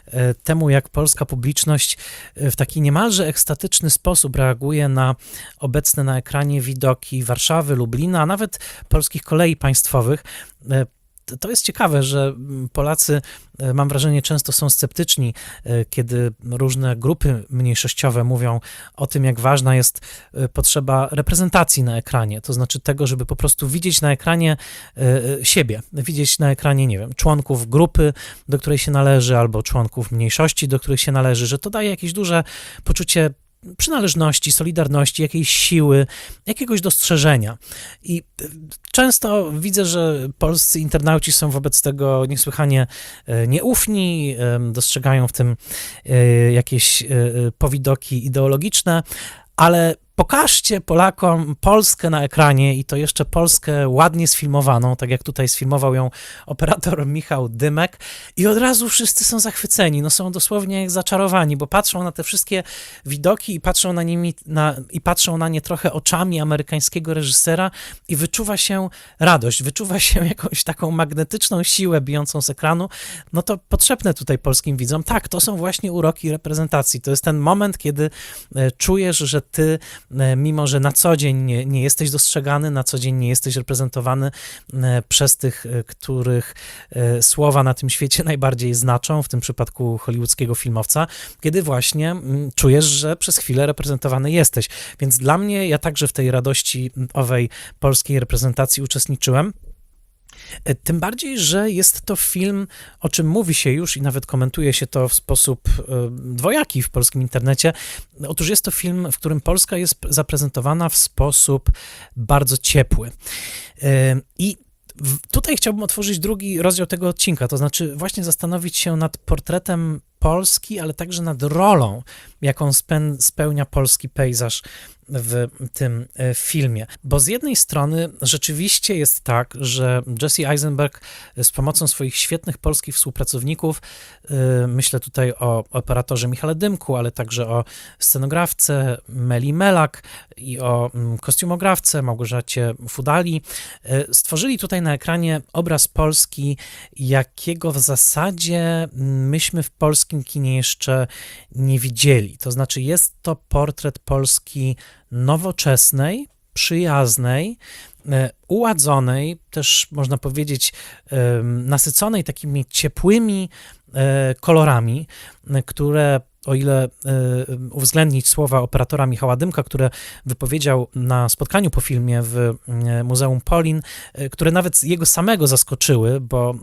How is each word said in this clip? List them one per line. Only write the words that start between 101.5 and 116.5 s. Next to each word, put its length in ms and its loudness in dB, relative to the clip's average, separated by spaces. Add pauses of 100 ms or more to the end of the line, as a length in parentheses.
jest 300 0
to 140 -4
film, 520 -2 (320)
o 100 -2
czym 180 0
mówi 260 2
się 180 0
już 260 -2
i 40 -6
nawet 240 -2
komentuje 480 0
się 140 -2
to 200 0
w 60 -4
sposób, 560 0 (100)
e, 40 -8 (280)
dwojaki 680 -2
w 80 -4
polskim 320 0
internecie. 520 0 (540)
Otóż 220 -4
jest 160 0
to 60 -4
film, 400 -4
w 60 -6
którym 240 -2
Polska 360 0
jest 180 -2
p-, 180 -8
zaprezentowana 760 0
w 80 -2
sposób 760 2 (440)
bardzo 420 2
ciepły. 540 2 (720)
E, 380 4 (160)
i 200 -2 (380)
w-, 360 -6
tutaj 260 0
chciałbym 260 -2
otworzyć 360 -2
drugi 420 -4